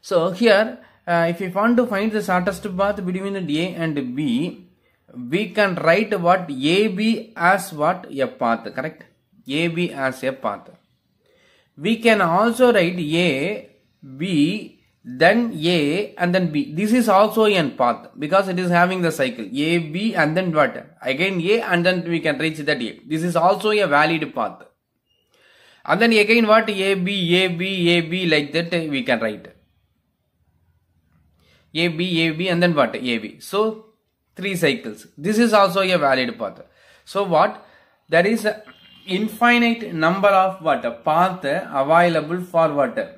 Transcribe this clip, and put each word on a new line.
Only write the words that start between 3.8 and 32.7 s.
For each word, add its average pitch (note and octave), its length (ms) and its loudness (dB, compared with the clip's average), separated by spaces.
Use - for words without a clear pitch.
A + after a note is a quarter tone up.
B, C#3+ 520 -4
we D3 360 -6
can G3 240 0
write F#3 440 0
what? F3 320 2
A D#3+ 380 0
B G#3+ 480 -2
as F3+ 380 2
what? D#3+ 360 -2
A C3+ 160 -2
path. A2+ 480 -4
Correct? C#3 300 -10
A D#3 220 -2
B E3 220 -2
as C3 340 -6
a C3 80 -2
path. G2+ 380 -8
We F#3+ 200 -2
can A3 240 2
also A3+ 520 2
write F3+ 260 2
A, E3 720 -2
B, E3+ 640 -2
then F#3+ 520 2
A E3 640 -2
and F3 180 -2
then F3 180 0
B. D3 220 -4
This G#3 180 0
is A#3 160 2
also G#3+ 380 4
a F3 240 2
path A#2+ 380 -2
because F#3 300 0
it F3+ 100 -2
is F3+ 120 -2
having F3+ 300 2
the E3+ 100 2
cycle. A#2 360 -4
A, D3+ 320 0
B F3 360 -4
and D#3 220 2
then F#3 160 -2
what? - 480 -2
Again E3 400 -2
A G#3 220 0
and F3 220 0
then F3+ 240 0
we E3+ 120 -2
can D3+ 180 -2
reach D#3 200 -2
that D3 240 -2
A. - 240 -8
This D#3+ 160 -4
is F3 120 -2
also G3 360 2
a G#3 160 2
valid D3+ 480 0
path. G#2+ 300 -6
And D#3+ 160 0
then A#3 100 4
again A3 340 4
what? A3 220 6
A, G3 260 0
B, F3+ 420 -2
A, F#3 120 2
B, F3+ 400 -2
A, F3 140 4
B, E3+ 240 -4
like D3+ 260 0
that E3+ 180 -4
we C3+ 120 -4
can A#2 180 -2
write. G#2+ 340 -8
A, E3 160 0
B, E3+ 380 -2
A, D#3+ 60 2
B F3 160 -4
and F3 140 0
then F3 120 2